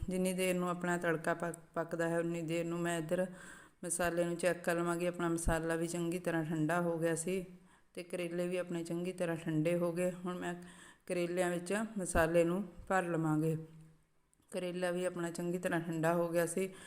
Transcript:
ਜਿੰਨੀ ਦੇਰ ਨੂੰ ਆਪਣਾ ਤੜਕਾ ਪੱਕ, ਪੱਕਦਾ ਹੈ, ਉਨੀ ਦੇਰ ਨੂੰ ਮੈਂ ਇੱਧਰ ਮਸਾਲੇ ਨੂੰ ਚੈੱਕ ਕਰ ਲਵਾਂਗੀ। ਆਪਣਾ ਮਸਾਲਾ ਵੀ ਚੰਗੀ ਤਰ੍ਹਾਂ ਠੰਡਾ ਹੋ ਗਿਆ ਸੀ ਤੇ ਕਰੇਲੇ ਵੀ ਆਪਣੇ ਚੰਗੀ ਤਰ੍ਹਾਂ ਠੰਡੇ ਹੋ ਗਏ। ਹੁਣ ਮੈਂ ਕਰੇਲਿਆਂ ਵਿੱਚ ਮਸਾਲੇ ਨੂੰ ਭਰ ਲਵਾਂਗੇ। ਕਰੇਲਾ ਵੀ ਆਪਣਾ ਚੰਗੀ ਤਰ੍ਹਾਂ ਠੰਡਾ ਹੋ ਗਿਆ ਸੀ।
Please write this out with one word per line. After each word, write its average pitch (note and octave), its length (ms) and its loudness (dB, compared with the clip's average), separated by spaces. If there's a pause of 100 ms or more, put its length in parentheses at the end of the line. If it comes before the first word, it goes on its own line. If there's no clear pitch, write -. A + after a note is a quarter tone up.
ਜਿੰਨੀ F#3 240 0
ਦੇਰ F#3 220 2
ਨੂੰ F3+ 140 0
ਆਪਣਾ F3 300 0
ਤੜਕਾ E3+ 360 0
ਪੱਕ, E3 220 -4 (180)
ਪੱਕਦਾ E3 340 0
ਹੈ, E3+ 120 2
ਉਨੀ E3+ 220 0
ਦੇਰ E3 220 0
ਨੂੰ E3+ 160 -2
ਮੈਂ E3+ 180 0
ਇੱਧਰ F3 280 0 (580)
ਮਸਾਲੇ F3 400 2
ਨੂੰ E3+ 120 0
ਚੈੱਕ F3 280 2
ਕਰ E3+ 100 2
ਲਵਾਂਗੀ। E3+ 320 0
ਆਪਣਾ F3 220 0
ਮਸਾਲਾ E3 480 2
ਵੀ E3+ 100 0
ਚੰਗੀ E3+ 320 -2
ਤਰ੍ਹਾਂ E3 260 0
ਠੰਡਾ E3 360 2
ਹੋ E3+ 180 2
ਗਿਆ E3 160 2
ਸੀ F3+ 300 -2 (500)
ਤੇ F#3 80 -8
ਕਰੇਲੇ F3 460 -2
ਵੀ F3+ 80 0
ਆਪਣੇ F3 280 -2
ਚੰਗੀ F3 280 -2
ਤਰ੍ਹਾਂ F3 240 -2
ਠੰਡੇ D#3+ 420 2
ਹੋ F3 140 2
ਗਏ। F3+ 180 0 (140)
ਹੁਣ F3+ 140 -4
ਮੈਂ F3 160 -4 (520)
ਕਰੇਲਿਆਂ F3 440 0
ਵਿੱਚ F3 220 -2 (260)
ਮਸਾਲੇ E3+ 460 4
ਨੂੰ F3+ 180 2 (260)
ਭਰ F#3+ 160 2
ਲਵਾਂਗੇ। D#3+ 520 2 (960)
ਕਰੇਲਾ F3+ 380 -2
ਵੀ F3+ 140 0
ਆਪਣਾ F3 260 -2
ਚੰਗੀ F3 280 -2
ਤਰ੍ਹਾਂ F3 220 0
ਠੰਡਾ E3 340 2
ਹੋ E3+ 140 2
ਗਿਆ E3+ 180 2
ਸੀ। F#3+ 220 -2 (180)